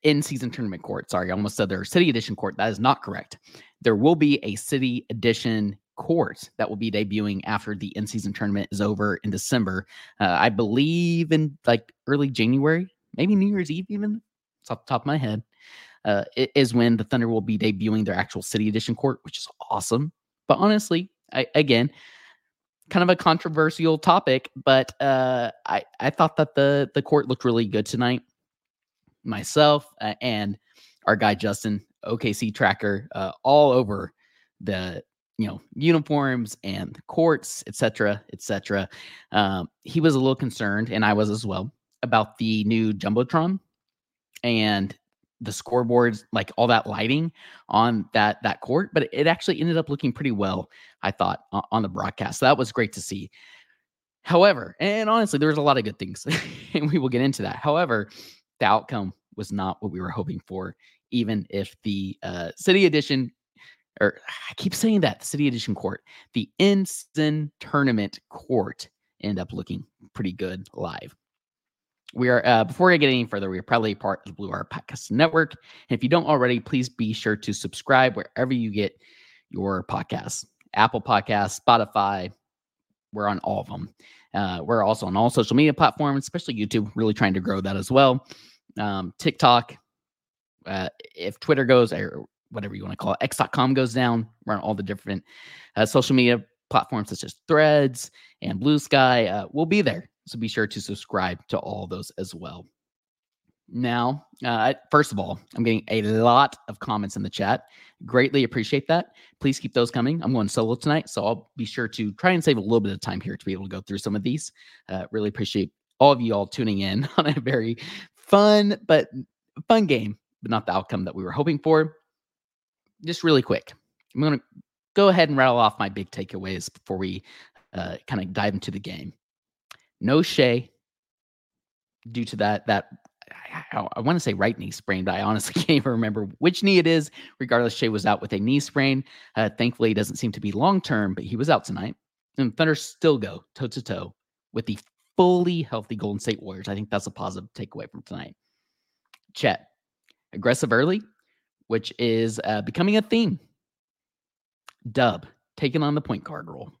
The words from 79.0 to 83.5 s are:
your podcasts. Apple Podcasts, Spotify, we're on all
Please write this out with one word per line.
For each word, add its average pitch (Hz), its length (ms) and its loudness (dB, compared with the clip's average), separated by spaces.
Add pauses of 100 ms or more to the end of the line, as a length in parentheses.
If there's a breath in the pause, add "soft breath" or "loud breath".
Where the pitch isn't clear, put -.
your 95 360 -4
podcasts. - 600 -8 (300)
Apple 110 260 2
Podcasts, 104 640 0
Spotify, 101 680 2 (800)
we're 104 160 -2
on 101 160 -2
all 101 160 -4